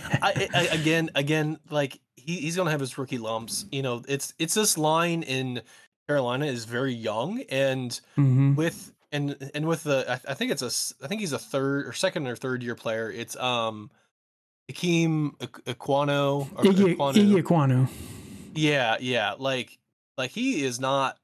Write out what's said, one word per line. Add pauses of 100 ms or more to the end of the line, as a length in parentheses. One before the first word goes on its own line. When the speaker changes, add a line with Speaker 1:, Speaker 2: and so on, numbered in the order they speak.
(220)
Speaker 1:
I,
I,
again,
again, (100)
like, (160)
he,
he's
gonna
have
his
rookie
lumps.
You
know,
it's,
it's
this
line
in (480)
Carolina
is
very
young,
and (260)
Speaker 2:
Mm-hmm.
Speaker 1:
with, (220)
and, (180)
and
with
the,
I,
I
think
it's
a
s-,
I
think
he's
a
third
or
second
or
third
year
player.
It's,
um, (800)
Hakeem
Ek-,
Ekwonu
or
Speaker 2:
Iggy,
Speaker 1:
Ekwonu.
Speaker 2:
Iggy
Ekwonu. (640)
Speaker 1:
Yeah,
yeah,
like, (380)
like,
he
is
not